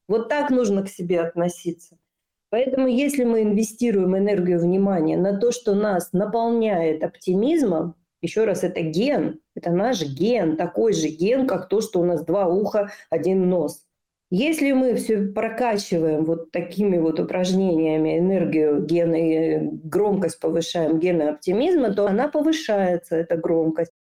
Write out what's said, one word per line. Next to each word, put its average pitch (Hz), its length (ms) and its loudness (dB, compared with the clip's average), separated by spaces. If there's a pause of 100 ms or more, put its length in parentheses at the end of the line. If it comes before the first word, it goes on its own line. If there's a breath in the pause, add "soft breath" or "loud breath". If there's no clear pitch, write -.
Вот 226 200 0
так 294 220 -2
нужно 208 320 2
к 190 80 -8
себе 175 300 -2
относиться. 170 760 -6 (540)
Поэтому, 262 380 0
если 262 360 0
мы 226 180 2
инвестируем 202 720 0
энергию 180 440 2
внимания 175 580 2
на 196 200 0
то, 240 140 2
что - 220 -2
нас 202 380 -2
наполняет 208 920 0
оптимизмом, 185 920 0 (280)
еще 208 220 -2
раз, 196 200 -2
это 180 180 -4
ген, 165 580 -2 (160)
это - 140 -6
наш 196 340 0
ген, 165 520 0
такой 208 360 0
же 156 160 0
ген, 226 380 0
как 175 220 -4
то, 202 120 0
что 190 200 -4
у 170 40 2
нас 165 200 0
два 185 240 0
уха, 202 420 0 (200 loud breath)
один 185 380 2
нос. 180 360 -2 (460)
Если 277 420 0
мы 262 240 2
все 202 380 -2
прокачиваем 202 920 0
вот 165 280 -4
такими 180 460 -2
вот 160 220 0
упражнениями 165 960 0
энергию 160 640 2
гена 165 320 2
и 160 420 2 (260)
громкость 190 560 0
повышаем 165 600 0
гена 165 300 2
оптимизма, 233 640 0
то 202 120 0
она 214 220 0
повышается, 208 880 0
эта 170 200 0
громкость. 165 560 0 (220)